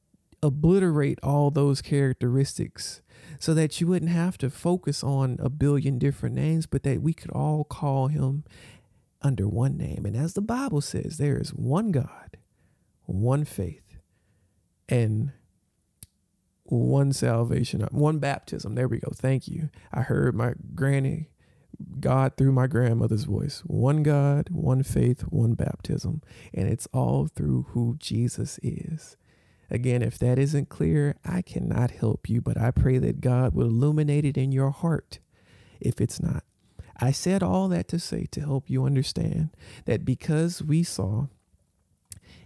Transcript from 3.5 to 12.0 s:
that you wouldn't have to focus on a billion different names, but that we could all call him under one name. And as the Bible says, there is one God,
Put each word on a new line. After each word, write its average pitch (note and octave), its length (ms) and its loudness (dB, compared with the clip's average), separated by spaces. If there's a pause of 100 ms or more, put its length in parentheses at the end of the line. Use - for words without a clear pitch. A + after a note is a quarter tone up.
that D#3 280 2
you E3+ 60 2
wouldn't E3+ 240 2
have E3+ 280 0
to C3 100 -2
focus E3+ 560 -2
on C3+ 360 0
a B2+ 100 -2
billion C#3+ 480 2
different B2+ 380 -2
names, D#3+ 280 0
but C#3 200 -4
that C3+ 180 0
we D#3 100 0
could - 180 -10
all D3+ 340 0
call C3+ 440 -2
him C#3+ 360 0 (760)
under B2 260 0
one A#2+ 300 0
name. - 300 -6
And G2+ 100 -2
as D#3 160 -2
the - 80 -4
Bible A#3 400 -2
says, - 380 -6
there C#3+ 200 0
is - 120 -4
one F3 420 0
God, - 460 -4 (640)